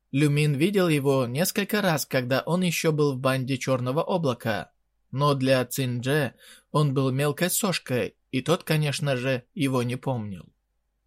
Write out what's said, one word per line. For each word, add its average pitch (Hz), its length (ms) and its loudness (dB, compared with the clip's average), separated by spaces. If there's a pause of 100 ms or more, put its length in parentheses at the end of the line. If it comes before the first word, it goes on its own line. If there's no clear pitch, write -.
(120)
Люмин 147 420 2
видел 185 340 2
его 135 380 2
несколько 185 560 -2
раз, 165 240 0
когда 127 340 0
он 175 220 -2
еще 170 300 0
был 147 220 2
в 127 40 -6
банде 131 400 0
Черного 131 440 -2
облака. 123 680 -2 (400)
Но 143 240 2
для 131 300 2
Цин 123 360 -4
Дже 135 340 0 (360)
он 147 240 2
был 135 160 2
мелкой 147 400 0
сошкой, 131 680 -2 (140)
и 131 100 -2
тот, 160 220 0
конечно 147 540 -2
же, 123 280 -4 (100)
его 135 280 0
не 123 140 -4
помнил. 110 560 -8 (540)